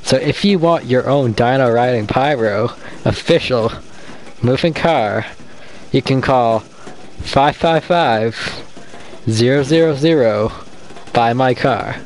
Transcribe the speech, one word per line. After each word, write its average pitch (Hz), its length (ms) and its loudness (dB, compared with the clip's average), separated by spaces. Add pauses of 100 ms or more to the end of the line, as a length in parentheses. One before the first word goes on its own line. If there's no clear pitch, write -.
So - 140 2
if - 260 -2
you 202 160 4
want 165 260 2
your 123 240 2
own 131 220 2
Dino 123 400 2
Riding 120 360 2
Pyro 120 680 0 (320)
official 127 680 0 (680)
moving 135 320 2
car, 110 520 0 (680)
you 135 100 2
can 131 200 0
call 120 380 2
five - 960 -2
five 160 280 2
five, 117 800 0 (680)
zero 123 340 2
zero 160 320 2
zero, 123 560 2 (600)
buy 117 200 4
my 127 200 2
car. 120 420 -2 (100)